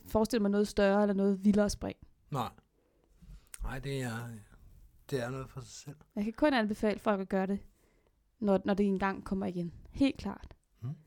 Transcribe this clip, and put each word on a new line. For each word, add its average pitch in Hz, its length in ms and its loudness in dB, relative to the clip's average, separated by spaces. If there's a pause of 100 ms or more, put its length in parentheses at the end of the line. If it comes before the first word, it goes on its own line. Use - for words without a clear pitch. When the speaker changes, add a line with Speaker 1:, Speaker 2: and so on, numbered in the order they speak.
Speaker 1:
forestille 220 360 2
mig 202 100 2
noget 208 160 2
større 202 340 4
eller 202 120 2
noget 196 320 2
vildere 208 240 6
spring. - 280 -8 (340)
Speaker 2:
Nej. 120 180 -2 (1120)
Nej, 127 160 -6
det 135 220 -6
er, 120 280 -6 (800)
det 135 140 -2
er 120 60 -4
noget 131 200 -8
for 131 120 -14
sig 117 80 -16
selv. - 260 -18 (200)
Speaker 1:
Jeg 208 80 -4
kan 220 100 -4
kun 302 200 2
anbefale 214 460 0
folk 202 220 0
at 190 80 -8
gøre 190 180 0
det, 202 120 -2 (800)
når, 196 260 4
når 202 80 2
det 202 120 4
engang 196 400 0
kommer 196 200 -2
igen. 175 280 -4 (180)
Helt - 260 2
klart. - 300 -10 (340)
Speaker 2:
Mm. 123 80 -6 (160)